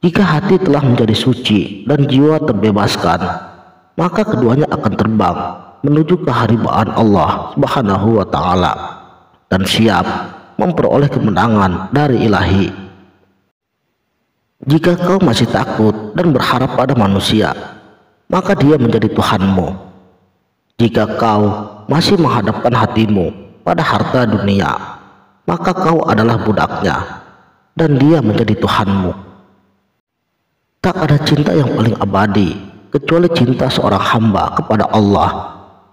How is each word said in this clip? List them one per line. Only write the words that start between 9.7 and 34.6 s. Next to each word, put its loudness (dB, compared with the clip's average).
memperoleh 2
kemenangan 0
dari 2
Ilahi. 0
Jika 2
kau 0
masih 2
takut -2
dan 2
berharap 0
pada 0
manusia, 0
maka 0
dia 4
menjadi 2
Tuhanmu. 0
Jika 0
kau 2
masih 2
menghadapkan 0
hatimu 0
pada 0
harta 0
dunia, 0
maka -2
kau 0
adalah 2
budaknya -2
dan 2
dia 4
menjadi 0
Tuhanmu. -2
Tak -2
ada 2
cinta 0
yang 0
paling 0
abadi 0
kecuali 2
cinta 0
seorang 0
hamba 0
kepada 0